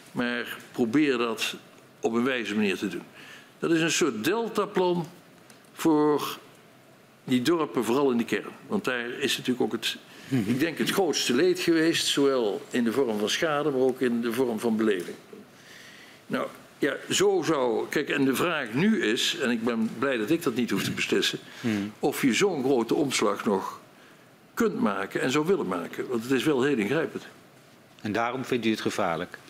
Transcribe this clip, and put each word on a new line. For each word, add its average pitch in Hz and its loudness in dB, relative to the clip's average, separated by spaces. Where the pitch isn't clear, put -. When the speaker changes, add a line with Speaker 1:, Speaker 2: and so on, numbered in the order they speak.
Speaker 1:
maar 120 -6
probeer 131 2
dat 117 -2
op 117 -2
een 117 2
wijze 117 -2
manier 101 2
te 104 -4
doen. 87 -6
Dat 156 0
is 160 4
een 165 2
soort 120 0
deltaplan 185 0
voor 151 2
die 127 2
dorpen, 147 2
vooral 131 4
in 120 2
de 113 0
kern. 101 -4
Want 104 -2
daar 120 -4
is 131 -2
natuurlijk 127 -2
ook 110 -4
het, - -6
Speaker 2:
Mhm. 110 0
Speaker 1:
ik 123 0
denk, 156 -2
het 151 0
grootste 156 0
leed 175 2
geweest, 165 2
zowel 131 2
in 127 0
de 113 2
vorm 113 0
van 104 0
schade, 147 0
maar 131 0
ook 127 2
in 120 2
de 117 -2
vorm 117 0
van 113 0
beleving. 95 0
Nou, - -6
ja, 135 0
zo 190 2
zou, 123 0
kijk, 147 -2
en 139 2
de 131 2
vraag 139 -2
nu 185 2
is, 110 0
en 127 0
ik 117 -2
ben 113 0
blij 131 0
dat 107 -2
ik 165 0
dat 127 0
niet 120 0
hoef 92 0
te 98 -2
beslissen, - -2
Speaker 2:
Hmm. 107 -2
Speaker 1:
of - -2
je 131 4
zo'n 160 0
grote 123 2
omslag 113 0
nog 98 0
kunt 202 0
maken 101 -2
en 139 0
zou 151 0
willen 160 2
maken. 90 -6
Want 113 -2
het 127 -6
is 127 2
wel 135 2
heel 143 2
ingrijpend. 117 -2
Speaker 2:
En 110 -4
daarom 120 -2
vindt 120 -2
u 113 4
het 107 0
gevaarlijk? 87 -2